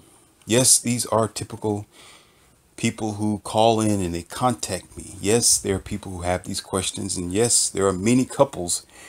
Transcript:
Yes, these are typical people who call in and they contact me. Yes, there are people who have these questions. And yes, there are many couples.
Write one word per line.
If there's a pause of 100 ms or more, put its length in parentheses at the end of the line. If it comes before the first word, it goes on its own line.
(480)
Yes,
these
are
typical (880)
people
who
call
in
and
they
contact
me.
Yes,
there
are
people
who
have
these
questions.
And
yes,
there
are
many
couples. (240)